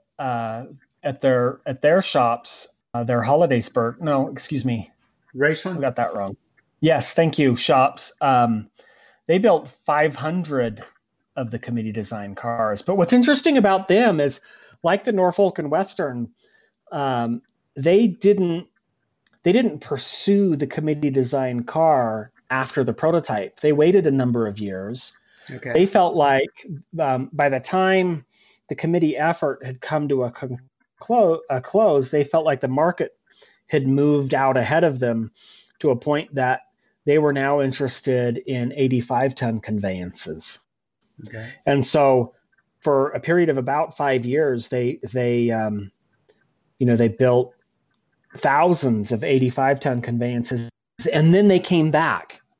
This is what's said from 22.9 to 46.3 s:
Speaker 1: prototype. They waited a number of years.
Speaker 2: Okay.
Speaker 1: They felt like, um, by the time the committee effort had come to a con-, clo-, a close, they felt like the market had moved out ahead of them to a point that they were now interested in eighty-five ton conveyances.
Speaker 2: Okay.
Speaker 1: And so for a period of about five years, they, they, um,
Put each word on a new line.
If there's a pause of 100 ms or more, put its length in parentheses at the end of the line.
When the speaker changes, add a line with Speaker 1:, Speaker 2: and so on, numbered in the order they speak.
Speaker 1:
prototype.
They
waited
a
number
of
years. (360)
Speaker 2:
Okay.
Speaker 1:
They
felt
like, (340)
um,
by
the
time (420)
the
committee
effort
had
come
to
a
con-, (380)
clo-,
a
close,
they
felt
like
the
market (520)
had
moved
out
ahead
of
them (460)
to
a
point
that (460)
they
were
now
interested (100)
in
eighty-five
ton
conveyances. (680)
Speaker 2:
Okay. (160)
Speaker 1:
And
so (460)
for
a
period
of
about
five
years,
they, (100)
they,
um, (880)